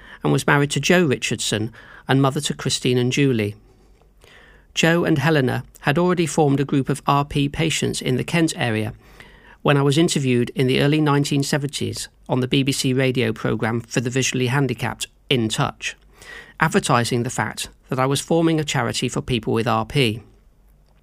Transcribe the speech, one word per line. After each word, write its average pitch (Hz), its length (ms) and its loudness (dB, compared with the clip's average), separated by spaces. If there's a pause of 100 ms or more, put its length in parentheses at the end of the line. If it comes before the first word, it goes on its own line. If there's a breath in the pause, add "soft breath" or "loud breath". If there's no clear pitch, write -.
(220 loud breath)
and 147 80 0
was 139 160 0
married 143 260 4
to 147 80 -2
Joe 175 260 4
Richardson 113 640 -2 (340 loud breath)
and 135 140 4
mother 135 220 2
to 147 100 -4
Christine 127 460 -2
and 123 120 0
Julie. 120 440 0 (1200 soft breath)
Joe 170 300 2
and 160 120 2
Helena 139 480 0 (160)
had 143 160 2
already 175 300 2
formed 143 340 2
a 143 60 0
group 139 240 0
of 131 160 -4
R 143 180 2
P 143 240 -2
patients 143 540 -2
in 127 140 -2
the 123 80 -2
Kent 165 320 0
area 110 360 -2 (720 loud breath)
when 143 160 4
I 139 40 2
was 139 140 2
interviewed 135 580 2
in 135 120 2
the 131 140 2
early 143 200 4
nineteen 143 420 2
seventies - 640 -4 (200)
on 127 120 0
the 123 80 -2
B 139 140 2
B 135 100 0
C 131 200 -2
radio 127 400 0
programme 113 480 -2
for - 200 -4
the 131 100 -4
visually 127 380 -2
handicapped, 127 580 -2 (240)
In 117 180 2
Touch, - 480 -4 (640 loud breath)
advertising 127 640 2
the 123 80 -4
fact - 400 -6 (180)
that 127 100 -4
I 131 60 2
was 139 160 0
forming 165 400 2
a 156 40 -2
charity 123 440 -2
for 131 140 -6
people 120 320 -2
with 113 120 0
R 113 200 0
P. 120 360 -2 (800)